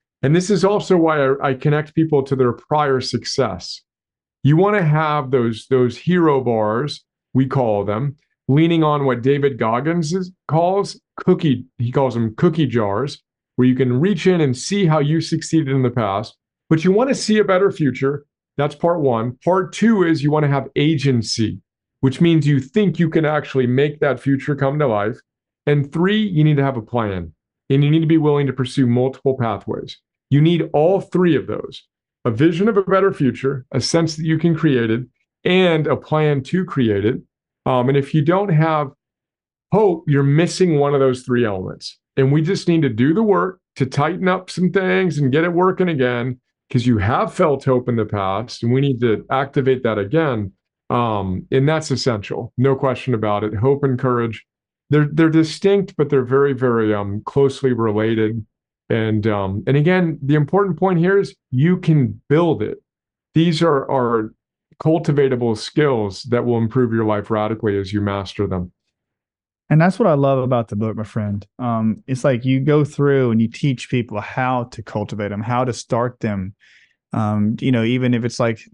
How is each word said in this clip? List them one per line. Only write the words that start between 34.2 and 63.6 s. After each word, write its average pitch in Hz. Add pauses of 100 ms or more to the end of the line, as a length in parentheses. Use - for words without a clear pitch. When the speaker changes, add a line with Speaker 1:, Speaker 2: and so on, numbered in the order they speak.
Speaker 1:
you 160
can 165
create 123
it, 120 (420)
and 170
a 135
plan 151
to 180
create 110
it. 95 (440)
Um, 127
and 143
if 139
you 156
don't 190
have 156 (840)
hope, 208
you're 139
missing 160
one 143
of 139
those 127
three 123
elements. 98 (180)
And 135
we 156
just 180
need 165
to 139
do 123
the 220
work 185 (160)
to 131
tighten 160
up 180
some 180
things 185
and 139
get 156
it 175
working 185
again, 123 (300)
'cause 123
you 117
have 135
felt 151
hope 127
in 120
the 110
past, 101
and 120
we 135
need 139
to 107
activate 131
that 107
again. 110 (380)
Um, 104
and 135
that's 156
essential, 117
no 135
question 131
about 107
it. 104
Hope 139
and 127
courage, 120 (460)
they're, 147
they're 160
distinct, 190
but 151
they're 131
very, 139
very, 113
um, 101
closely 135
related. 110 (460)
And, 110
um, 101
and 135
again, 160
the 139
important 175
point 185
here 190
is 190 (140)
you 156
can 151
build 151
it. - (520)
These 165